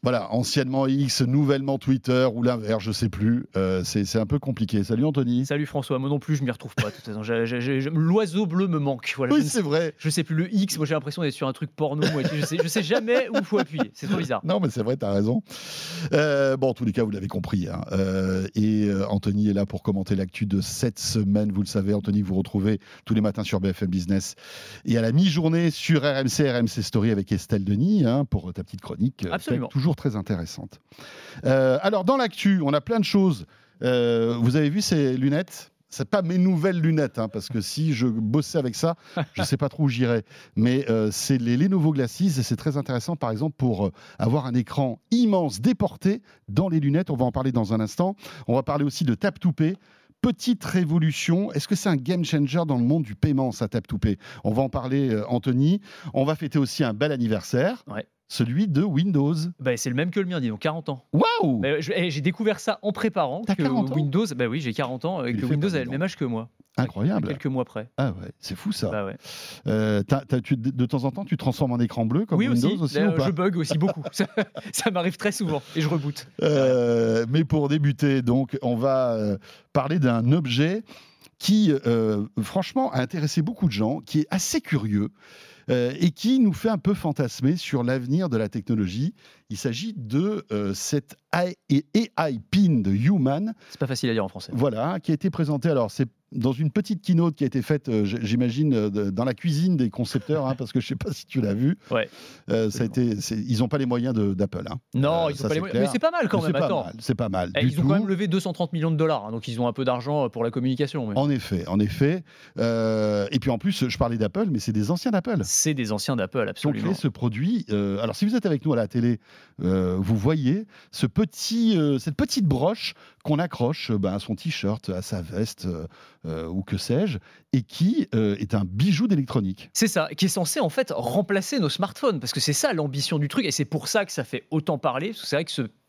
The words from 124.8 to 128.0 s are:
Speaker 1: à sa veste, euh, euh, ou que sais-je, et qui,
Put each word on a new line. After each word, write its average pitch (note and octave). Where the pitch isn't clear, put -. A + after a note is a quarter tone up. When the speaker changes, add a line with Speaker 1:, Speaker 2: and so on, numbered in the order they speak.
Speaker 1:
à F#2
sa F#2+
veste, F2+
euh, E2+
euh, D#2+
ou F#2
que G2
sais-je, D3
et C3
qui, G#3+